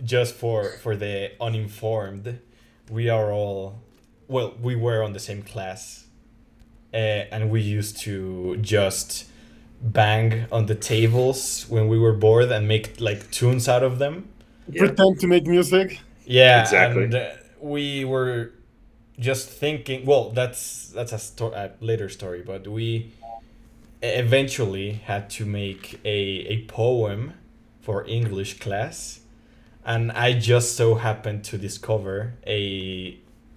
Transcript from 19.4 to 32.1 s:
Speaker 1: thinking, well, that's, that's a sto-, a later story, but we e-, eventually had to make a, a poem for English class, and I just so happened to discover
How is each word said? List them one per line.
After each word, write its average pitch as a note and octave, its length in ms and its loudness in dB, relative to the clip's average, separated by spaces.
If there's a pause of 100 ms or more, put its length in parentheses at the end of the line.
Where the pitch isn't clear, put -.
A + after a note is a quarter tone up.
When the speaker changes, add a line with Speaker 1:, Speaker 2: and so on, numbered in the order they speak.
Speaker 1:
thinking, C3 560 -4
well, C#3 240 4
that's, - 640 -4
that's A#2 180 -6
a A2 60 -6
sto-, - 340 -8
a G2 280 -10
later A2 280 -2
story, F2+ 320 -12
but F#2+ 260 -12
we A2+ 460 -4 (880)
e-, A#2 40 -4
eventually A#2 880 0 (120)
had G2+ 240 -6
to - 160 -8
make G2+ 600 -8
a, G#2 120 -2 (300)
a A2+ 160 -4
poem A#2 680 -2 (480)
for G2+ 260 -6
English G2+ 520 -4
class, G#2+ 600 -8 (640)
and A#2 280 -2
I B2 200 2
just A#2+ 420 2
so A2+ 200 4
happened G#2+ 500 -4
to - 140 -8
discover G2+ 760 -6 (140)